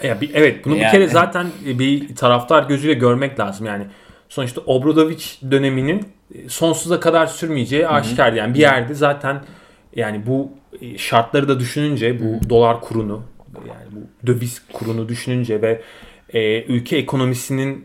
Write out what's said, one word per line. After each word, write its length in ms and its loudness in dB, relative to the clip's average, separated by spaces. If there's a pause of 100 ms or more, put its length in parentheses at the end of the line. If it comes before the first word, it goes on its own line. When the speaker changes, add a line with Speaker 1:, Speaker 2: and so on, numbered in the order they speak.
Speaker 1:
Ya 180 -4
bir, 140 -6
evet, 300 4
bunu 100 0
bir 60 2
Speaker 2:
Yani. 120 4
Speaker 1:
kere 160 6
zaten, 380 2 (220)
e, 100 -4
bir 380 -2
taraftar 520 4
gözüyle 260 2
görmek 460 2
lazım. 260 -6
Yani 180 -6 (440)
sonuçta 380 -8
Obradovic 580 2 (260)
döneminin, 480 2 (360)
e, 140 -18
sonsuza 520 0
kadar 260 2
sürmeyeceği 580 -2
Speaker 2:
Hı 40 0
hı. 40 -2
Speaker 1:
aşikar. 400 2
Yani 220 -2
bir 80 0
Speaker 2:
Hı 80 8
hı. 40 4
Speaker 1:
yerde 200 -2
zaten 460 0 (560)
yani 300 -4
bu, 240 -2 (300)
e, 180 -14
şartları 500 0
da 120 2
düşününce, 600 -2
bu 40 -4
Speaker 2:
Hı 40 -2 (160)
hı. 60 -2
Speaker 1:
dolar 300 4
kurunu, 420 -6 (460)
yani 240 -20
bu 340 -16
döviz 360 -2 (100)
kurunu 360 -6
düşününce 540 -4
ve, 180 0 (520)
e, 300 0
ülke 340 -2
ekonomisinin 880 -2